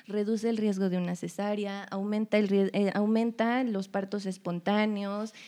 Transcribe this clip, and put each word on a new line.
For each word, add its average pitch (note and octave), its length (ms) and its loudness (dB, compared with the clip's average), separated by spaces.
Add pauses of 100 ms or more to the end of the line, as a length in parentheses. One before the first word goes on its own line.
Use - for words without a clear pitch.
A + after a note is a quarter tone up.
reduce G#3 440 0
el A3+ 80 0
riesgo G3 320 2
de F3+ 100 0
una F3 160 -2
cesárea, G3+ 720 -4
aumenta G#3 520 0
el G#3 120 4
rie-, G3 240 4
eh, G3+ 200 2
aumenta A3+ 720 2
los G3 240 -2
partos G3 400 -4
espontáneos, G3+ 1080 -2 (140)